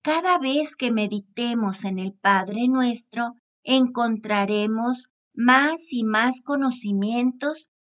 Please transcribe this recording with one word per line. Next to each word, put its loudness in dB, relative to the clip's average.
Cada 2
vez 0
que -2
meditemos -2
en -2
el -4
Padre 0
Nuestro, -2
encontraremos 0
más 2
y -2
más 2
conocimientos -2